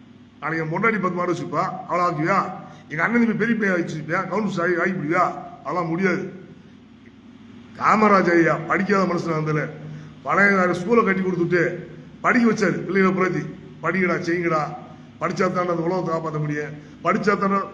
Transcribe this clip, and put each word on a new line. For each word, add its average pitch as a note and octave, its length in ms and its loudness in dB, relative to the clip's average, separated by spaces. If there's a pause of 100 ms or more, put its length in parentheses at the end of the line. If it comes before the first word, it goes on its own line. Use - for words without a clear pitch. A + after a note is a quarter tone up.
(400)
நாளைக்கு D#3+ 260 -4
என் D#3 60 -6
பொண்டாட்டி G#3 300 0
பத்து F3+ 80 0
மாடு F3 220 -2
வச்சுப்பா, D3 560 -4
அவளை F3 180 0
ஆக்குவியா? E3 440 0 (380)
எங்க D#3 140 -4
அண்ணன் A3+ 240 4
தம்பி G#3 200 0
பெரிய A#3 120 2
பையன் F#3+ 220 2
வச்சிருப்பியா, D#3 520 -4
கவர்மெண்ட் G3+ 160 -2
ஸ்டாப் E3+ 180 -2
ஆக்கி-, F3 140 2
ஆக்கிப்பியா? E3+ 520 0 (300)
அதெல்லாம் E3 260 -4
முடியாது. F3+ 440 0 (1500)
காமராஜ் F#3+ 540 6
ஐயா D#3+ 340 4
படிக்காத F#3+ 480 2
மனுஷனா D#3 280 -2
இருந்தாலே, D3+ 280 -2 (520)
பழைய F#3+ 340 4
ஸ்கூலை F#3+ 480 2
கட்டி F#3+ 180 2
கொடுத்துட்டு E3+ 640 0 (340)
படிக்க A3+ 300 4
வச்சாரு F#3 340 0
பிள்ளைகளை F#3+ 280 4
புரத்தி, F3 280 0 (420)
"படிக்கடா, E3+ 500 0
செய்யுங்கடா, E3+ 300 0 (580)
படிச்சா E3 320 0
தானே F3 160 -2
அந்த F3 60 0
உலகத்தை E3 400 -2
காப்பாத்த D#3+ 260 -4
முடியும், D3 320 -4 (320)
படிச்சா G3 340 2
தானே G3 200 2 (160)